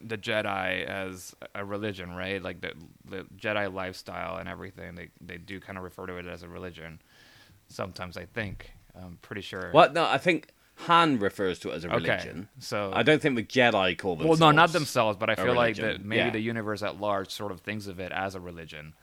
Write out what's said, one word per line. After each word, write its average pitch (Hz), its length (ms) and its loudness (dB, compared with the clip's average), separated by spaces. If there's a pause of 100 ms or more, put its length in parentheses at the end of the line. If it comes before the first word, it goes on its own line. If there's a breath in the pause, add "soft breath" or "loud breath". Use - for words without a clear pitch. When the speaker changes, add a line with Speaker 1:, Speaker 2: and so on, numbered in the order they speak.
Speaker 1:
the 113 160 -8
Jedi 98 680 -2
as 95 500 -8 (200)
a 101 100 -6
religion, 101 480 -6
right? 92 300 -4
Like, 90 180 -8
the, 87 120 -8 (360)
the 95 180 -10 (120)
Jedi 104 340 -2
lifestyle 92 640 -8
and 90 140 -10
everything, 90 460 -12
they, 85 120 -14 (120)
they 87 180 -14
do 92 220 -12
kind 98 180 -14
of 92 60 -10
refer 92 220 -14
to 90 100 -10
it 87 100 -10
as 87 160 -12
a 87 60 -16
religion. 82 520 -14 (680 soft breath)
Sometimes, 92 500 -10
I 90 80 -12
think. - 460 -8 (220)
I'm 90 280 -16
pretty 104 200 -10
sure. 92 300 -8
Speaker 2:
What? 147 220 8
No, 165 100 2
I 123 140 2
think 175 300 0 (380)
Han 165 320 6
refers 98 420 0
to 92 100 -6
it - 60 -4
as 160 80 -8
a - 100 -6
Speaker 1:
Okay, - 20 4 (140)
Speaker 2:
religion. 92 380 -4 (100)
Speaker 1:
so 104 360 -4
Speaker 2:
I 110 80 4
don't 147 200 6
think 139 140 2
the 110 80 0
Jedi 104 520 4
call 90 200 -2
Speaker 1:
Well, 160 200 4
no, 160 140 10
not 160 220 8
Speaker 2:
themselves - 0 -
Speaker 1:
themselves, 123 460 2
but 107 120 2
I 110 40 4
Speaker 2:
a - 20 0
Speaker 1:
feel 123 180 2
like 117 240 4
Speaker 2:
religion. 110 80 -2
Speaker 1:
that 98 180 -2
maybe 107 200 2
Speaker 2:
Yeah. - 60 0
Speaker 1:
the 110 100 -2
universe 107 420 -4
at 95 180 -4
large 98 300 0
sort 104 200 -8
of 90 100 -10
thinks 104 260 -8
of 92 120 -10
it 90 140 -8
as 95 220 -4
a 95 60 -10
religion. 80 520 -12 (100)